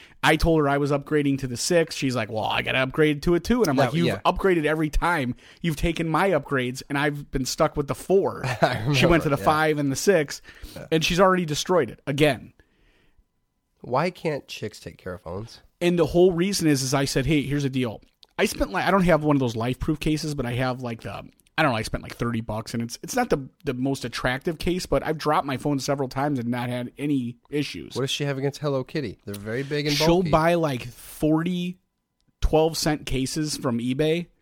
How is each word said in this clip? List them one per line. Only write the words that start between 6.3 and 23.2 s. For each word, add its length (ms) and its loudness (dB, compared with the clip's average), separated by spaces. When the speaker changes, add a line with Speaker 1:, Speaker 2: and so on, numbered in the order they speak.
Speaker 1:
upgrades, 580 -2
and 80 -2
I've 320 -2
been 160 -2
stuck 320 0
with 100 -2
the 80 -6
four." 480 2
Speaker 2:
<laughs> 180 -2
I 320 2
Speaker 1:
She 120 4
went 160 6
to 80 -2
Speaker 2:
remember, 0 -
Speaker 1:
the 80 2
Speaker 2:
yeah. 80 -6
Speaker 1:
five 320 2
and 140 -2
the 40 -4
six, 460 2
Speaker 2:
Yeah. 160 -14
Speaker 1:
and 140 2
she's 140 0
already 260 4
destroyed 460 0
it 160 -18
again. 460 0
Speaker 2:
Why 280 0
can't 380 -6
chicks 320 -10
take 180 -18
care 160 -12
of 80 -14
phones? 400 -12
Speaker 1:
And 160 2
the 80 4
whole 260 6
reason 360 0
is, 160 4
is 100 -2
I 120 2
said, 200 0
"Hey, 160 2
here's 220 -2
the 60 -2
deal." 320 -2
I 80 2
spent, 260 -2
like, 140 -2
I 60 2
don't 120 4
have 200 6
one 120 4
of 40 2
those 160 0
life 240 -2
proof 200 -2
cases, 360 -2
but 100 -4
I 80 -4
have, 280 -2
like, 200 -8
the, 100 -10
I 60 2
don't 100 4
know, 40 -2
I 60 -2
spent, 200 -6
like, 120 -12
thirty 260 -2
bucks, 320 -8
and 80 -2
it's, 220 -8
it's 120 -10
not 140 0